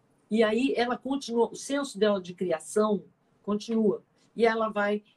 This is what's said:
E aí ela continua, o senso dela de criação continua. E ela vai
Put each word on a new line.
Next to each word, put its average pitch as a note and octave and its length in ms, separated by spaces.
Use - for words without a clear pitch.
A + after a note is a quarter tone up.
E A3 140
aí A#3 320
ela A#3+ 220
continua, A#3 520
o - 60
senso C#4 440
dela G3+ 220
de F3 120
criação F#3+ 680
continua. G#3 600
E A3+ 100
ela A3+ 240
vai G#3 340